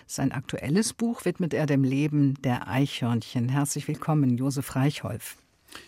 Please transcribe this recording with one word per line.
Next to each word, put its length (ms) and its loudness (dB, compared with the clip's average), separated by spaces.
Sein 240 0
aktuelles 600 0
Buch 320 -4
widmet 300 0
er 120 2
dem 160 4
Leben 600 2
der 240 0
Eichhörnchen. 800 0
Herzlich 400 -2
willkommen, 500 2
Josef 380 -2
Reichholf. 640 -2